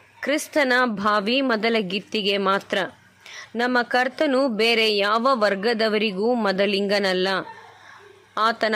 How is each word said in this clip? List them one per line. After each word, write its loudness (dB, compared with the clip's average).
ಕ್ರಿಸ್ತನ 0
ಭಾವಿ 0
ಮದಲಗಿತ್ತಿಗೆ -2
ಮಾತ್ರ. 0
ನಮ್ಮ 0
ಕರ್ತನು 0
ಬೇರೆ 2
ಯಾವ 2
ವರ್ಗದವರಿಗೂ 0
ಮದಲಿಂಗನಲ್ಲ. 0
ಆತನ 0